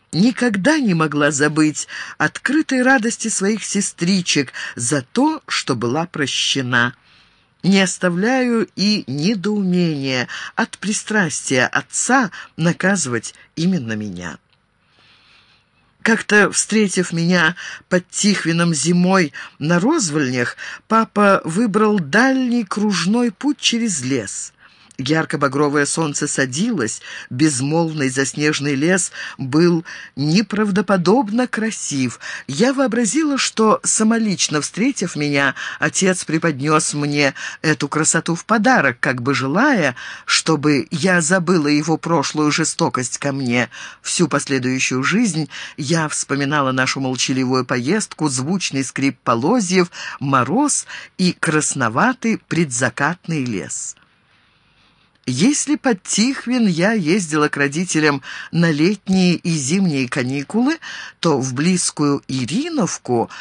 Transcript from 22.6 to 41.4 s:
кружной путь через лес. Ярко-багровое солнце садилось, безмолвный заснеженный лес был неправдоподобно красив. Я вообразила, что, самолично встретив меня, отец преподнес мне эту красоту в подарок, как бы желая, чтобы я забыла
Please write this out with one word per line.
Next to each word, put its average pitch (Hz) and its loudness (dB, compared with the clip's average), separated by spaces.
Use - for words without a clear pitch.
кружной 208 0
путь - -2
через 220 -2
лес. 127 -6
Ярко-багровое 143 0
солнце 151 -2
садилось, 143 -2
безмолвный 147 0
заснеженный 143 -2
лес 175 0
был 160 4
неправдоподобно 202 2
красив. 143 -4
Я 190 2
вообразила, 262 2
что, 220 2
самолично 220 0
встретив 185 -2
меня, 143 0
отец 185 0
преподнес 156 0
мне 147 0
эту 151 0
красоту 160 0
в - -14
подарок, 208 2
как 127 0
бы 139 -2
желая, 151 0
чтобы 147 2
я 175 2
забыла 170 2